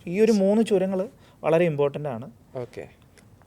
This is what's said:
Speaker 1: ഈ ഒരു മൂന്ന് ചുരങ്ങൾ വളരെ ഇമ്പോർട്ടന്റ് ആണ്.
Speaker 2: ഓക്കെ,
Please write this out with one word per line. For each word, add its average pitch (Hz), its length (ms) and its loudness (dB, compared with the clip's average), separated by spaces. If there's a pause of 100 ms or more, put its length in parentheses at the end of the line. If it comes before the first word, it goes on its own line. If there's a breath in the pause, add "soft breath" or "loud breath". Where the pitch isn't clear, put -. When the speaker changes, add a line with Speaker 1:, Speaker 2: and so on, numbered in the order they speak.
Speaker 1:
ഈ 180 140 -4
ഒരു 220 100 4
മൂന്ന് 208 340 4
ചുരങ്ങൾ 190 440 0 (340 soft breath)
വളരെ 160 220 4
ഇമ്പോർട്ടന്റ് 143 440 -2
ആണ്. 127 220 -10 (240)
Speaker 2:
ഓക്കെ, 117 320 -12 (600)